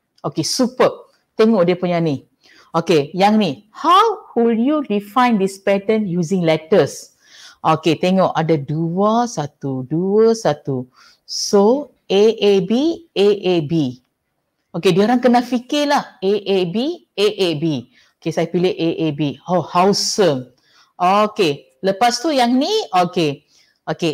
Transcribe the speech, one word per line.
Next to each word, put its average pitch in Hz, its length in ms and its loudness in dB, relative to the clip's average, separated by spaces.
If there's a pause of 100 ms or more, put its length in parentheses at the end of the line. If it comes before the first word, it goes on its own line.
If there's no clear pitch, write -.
(240)
Okey, 160 200 -6
superb. - 680 -2 (240)
Tengok 220 320 4
dia 180 80 2
punya 175 240 -2
ni. 151 240 -2 (480)
Okey, 165 400 0
yang 202 240 2
ni. 185 360 -2
How 381 640 0
will 233 200 2
you 277 280 0
define 226 520 0
this 190 240 -2
pattern 202 480 0
using 175 360 -2
letters? 160 720 0 (440)
Okey, 160 360 0
tengok 185 400 0
ada 156 220 0
dua, 175 720 -2
satu, 139 560 -8
dua, 196 500 2
satu. 147 520 -4 (360)
So, 226 680 0 (160)
A, 196 120 4 (140)
A, 202 160 2 (120)
B, 269 400 -2 (120)
A, 202 160 4
A, 190 220 0 (100)
B. 135 380 -2 (720)
Okey, 185 160 0
dia 190 160 4
orang 247 140 2
kena 247 180 4
fikirlah. 262 800 -4
A, 190 120 0
A, 202 260 -2 (100)
B, 262 440 -6
A, 202 160 -2
A, 190 280 -2
B. 147 80 -6 (520)
Okey, 165 160 -8
saya 170 160 -2
pilih 180 240 0
A, 165 160 -4 (160)
A, 160 80 0
B. 143 240 -4 (140)
Oh, 180 100 2
wholesome. 180 880 0 (480)
Okey, 190 880 -2
lepas 196 400 0
tu 330 80 0
yang 247 240 2
ni, 302 160 0 (220)
okey. 175 500 -2 (400)
Okey, 160 300 -4